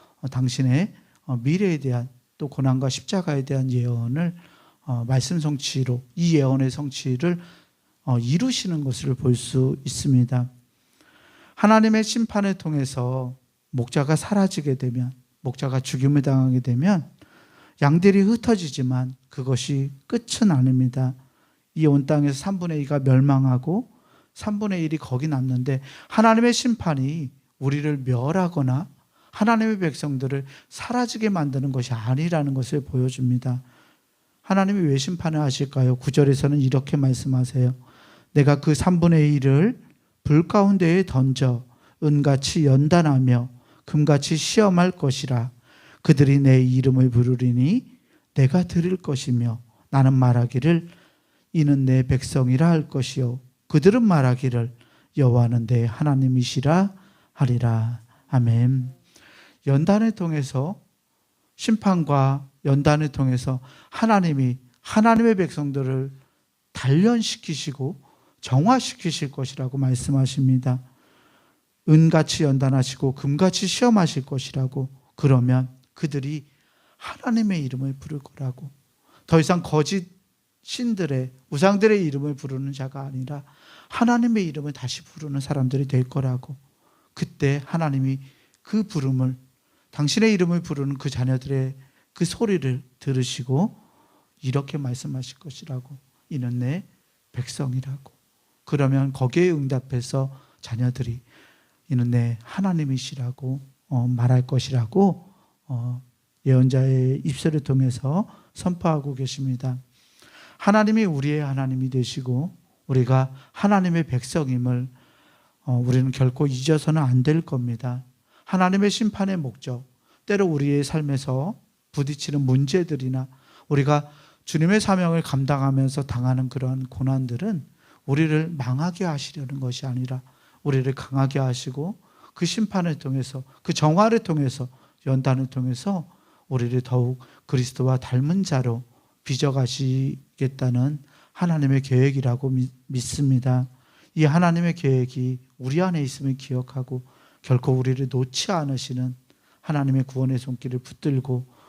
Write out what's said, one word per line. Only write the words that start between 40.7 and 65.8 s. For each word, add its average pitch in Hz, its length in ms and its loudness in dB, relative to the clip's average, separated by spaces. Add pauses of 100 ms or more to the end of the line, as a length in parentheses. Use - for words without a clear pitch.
던져 131 640 0 (360)
은같이 143 640 2
연단하며 135 840 4 (340)
금같이 147 520 2
시험할 180 560 2
것이라. 127 580 -2 (520)
그들이 143 360 6
내 131 240 6
이름을 127 480 4
부르리니 123 880 0 (360)
내가 143 300 4
들을 175 320 -2
것이며 120 640 -4 (300)
나는 135 220 4
말하기를 131 760 2 (640)
이는 143 320 2
내 131 180 4
백성이라 131 640 2
할 160 200 2
것이요 127 520 -4 (280)
그들은 202 360 6
말하기를 123 720 2 (400)
여호와는 120 500 4
내 117 200 2
하나님이시라 135 1080 2 (380)
하리라." 117 720 0 (260)
아멘. 123 680 2 (720)
연단을 196 460 2
통해서, 156 680 -4 (760)
심판과 143 920 2 (160)
연단을 147 440 2
통해서 127 520 -2 (300)
하나님이 156 680 2 (220)
하나님의 226 560 4
백성들을 135 760 -4 (600)